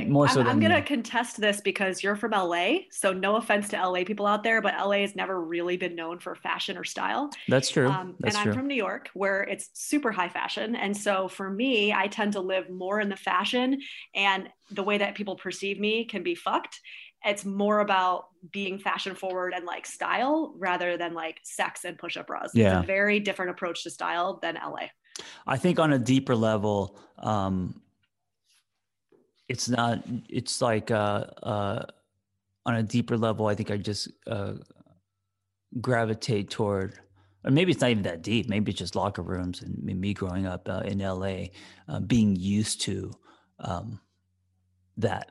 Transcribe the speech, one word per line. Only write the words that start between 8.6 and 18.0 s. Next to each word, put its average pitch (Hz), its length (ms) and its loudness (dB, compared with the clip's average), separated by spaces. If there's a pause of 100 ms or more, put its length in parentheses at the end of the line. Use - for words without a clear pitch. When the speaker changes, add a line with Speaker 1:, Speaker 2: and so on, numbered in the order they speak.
Speaker 1:
New 277 80 -2
York, 202 380 -4
where 196 300 0
it's 202 320 -8
super 285 360 0
high 180 200 -2
fashion. 214 440 -4
And 202 220 -2
so 196 320 0
for 190 220 -8
me, 214 420 2
I 202 160 2
tend 208 240 0
to 202 80 -2
live 185 300 -2
more 185 280 -4
in 208 120 0
the 196 60 -6
fashion, 247 640 0 (320)
and 190 340 2 (220)
the 202 120 -4
way 208 160 2
that 202 160 0
people 196 220 -6
perceive 190 420 -6
me 220 280 0
can 202 160 -6
be 170 120 -2
fucked. 233 460 -4 (460)
It's 208 180 0
more 202 360 2
about 185 460 2 (260)